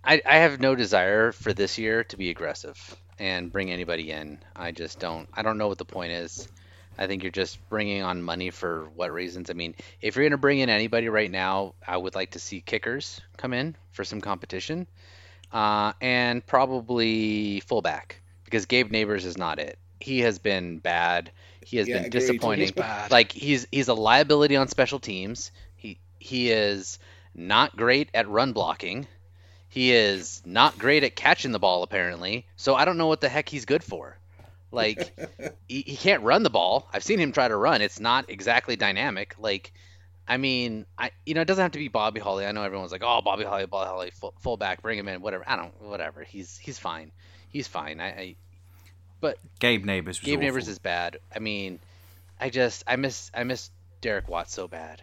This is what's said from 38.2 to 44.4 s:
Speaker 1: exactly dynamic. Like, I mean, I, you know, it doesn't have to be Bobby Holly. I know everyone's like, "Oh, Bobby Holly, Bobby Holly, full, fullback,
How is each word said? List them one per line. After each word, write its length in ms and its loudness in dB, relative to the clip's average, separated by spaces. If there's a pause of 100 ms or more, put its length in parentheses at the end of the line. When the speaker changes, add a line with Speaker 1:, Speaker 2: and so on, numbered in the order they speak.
Speaker 1:
exactly 480 0
dynamic. 600 -2
Like, 360 -4 (540)
I 100 0
mean, 480 -2 (120)
I, 140 -4 (140)
you 80 -4
know, 80 2
it 60 2
doesn't 140 2
have 120 2
to 60 -8
be 100 -6
Bobby 320 0
Holly. 240 -2
I 80 -2
know 100 -4
everyone's 280 -6
like, 120 -8
"Oh, 180 4
Bobby 220 0
Holly, 220 -2
Bobby 240 -4
Holly, 220 -8
full, 280 -12
fullback, 420 -4